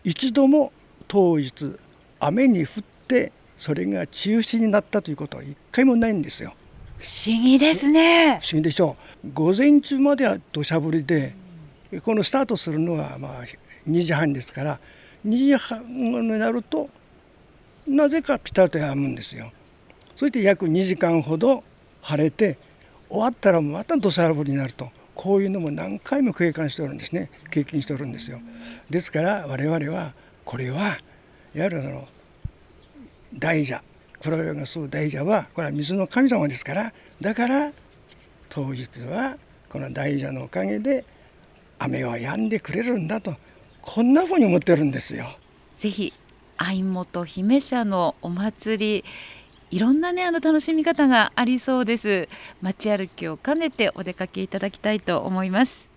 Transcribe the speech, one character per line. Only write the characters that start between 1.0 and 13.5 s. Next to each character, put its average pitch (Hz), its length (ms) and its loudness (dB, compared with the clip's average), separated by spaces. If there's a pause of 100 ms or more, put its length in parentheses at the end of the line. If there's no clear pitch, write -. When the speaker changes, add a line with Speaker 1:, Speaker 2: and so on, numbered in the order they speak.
Speaker 1:
当 180 280 4
日 139 380 -6 (460)
雨 220 260 2
に 180 180 4
降 - 140 -12
っ - 40 -14 (260)
て、 - 240 0 (240)
そ - 160 -4
れ 180 120 -2
が 196 220 -4
中 208 300 -2
止 226 220 0
に 220 100 2
な 202 100 4
っ 202 100 -2
た 208 120 0
と 160 100 -10
い 143 40 -4
う - 20 -20
こ 151 100 -10
と - 80 -12
は 127 80 -14
一 143 140 -14 (160)
回 254 100 4
も 254 140 6
な 226 100 4
い 220 60 0
ん 175 80 0
で - 80 -4
す - 120 -10
よ。 - 120 -12 (460)
Speaker 2:
不 - 60 -18 (240)
思 226 80 2
議 254 220 8
で 311 160 6
す 285 140 2
ね。 330 500 6
Speaker 1:
不 - 100 -8
思 - 40 -
議 156 80 4
で 160 100 2
し - 80 -4
ょ 151 160 4 (300)
う。 - 80 -10
午 160 200 2
前 285 280 8
中 277 180 -2
ま 285 160 6
で 254 100 2
は - 120 2 (160)
土 147 100 -2
砂 160 160 0
降 151 120 -2
り 156 120 0
で、 139 300 0 (680)
こ 220 100 0
の 208 100 2
ス - 80 -2
タ 277 80 2
ー 269 60 2
ト 208 120 -2
す - 120 -4
る 156 100 -2
の 170 140 0
は、 139 240 -6
ま 139 120 -12
あ、 123 160 -12 (400)